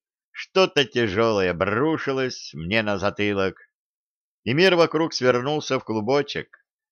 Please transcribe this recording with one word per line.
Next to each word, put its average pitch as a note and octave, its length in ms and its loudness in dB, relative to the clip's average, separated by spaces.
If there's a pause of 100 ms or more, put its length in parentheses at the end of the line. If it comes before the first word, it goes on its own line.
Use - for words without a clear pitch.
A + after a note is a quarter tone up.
(320)
что-то - 540 0
тяжелое G#2+ 680 2
обрушилось B2+ 1000 -2
мне F2 300 -2
на G#2 140 -2
затылок, G2 600 -2 (840)
и A2 100 -2
мир F3+ 220 4
вокруг E3 380 2
свернулся B2+ 680 0
в - 60 -16
клубочек, A2 640 -2 (420)